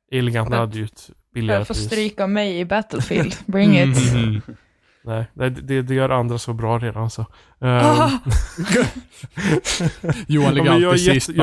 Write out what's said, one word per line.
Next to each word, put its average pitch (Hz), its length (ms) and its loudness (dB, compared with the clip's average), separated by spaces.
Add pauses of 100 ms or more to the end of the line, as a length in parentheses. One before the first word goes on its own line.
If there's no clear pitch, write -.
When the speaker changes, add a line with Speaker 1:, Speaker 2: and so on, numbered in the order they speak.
(120)
Speaker 1:
Elegant 120 360 -2
Speaker 2:
För 120 60 -2
att 117 60 0
Speaker 1:
hade 110 180 -6
ju 107 60 -6
ett - 260 -16 (240)
billigare 107 300 -2
Speaker 2:
För 220 100 -8
att - 40 -2
få - 40 -4
Speaker 1:
pris. 104 40 -4
Speaker 2:
stryka 214 400 -2
mig 202 340 -2
i 180 40 -2
Battlefield. 185 680 -2 (120)
Bring 196 320 4
it. 131 340 4
Speaker 3:
<laughs> - 20 2
Mm. 110 260 0 (640)
Speaker 1:
Nej, 113 200 -4 (100)
nej, 127 160 -2
det, 135 320 -4
det 127 120 -2
gör 131 160 2
andra 120 280 0
så 117 140 -8
bra 113 260 -2
redan, 113 320 -4
så. - 100 -12 (400)
Ehm, 123 240 2
Speaker 2:
Ah! 302 260 4
Speaker 3:
<laughs> 254 100 -4 (2000)
Johan 143 280 2
ligger 139 120 2
Speaker 1:
Ja, 165 60 4
men 170 100 4
jag 175 100 2
Speaker 3:
alltid 175 160 4
Speaker 1:
är - 60 6
jätte-, 131 60 2
Speaker 3:
sist, - 80 -8
Speaker 1:
jag, 165 140 -6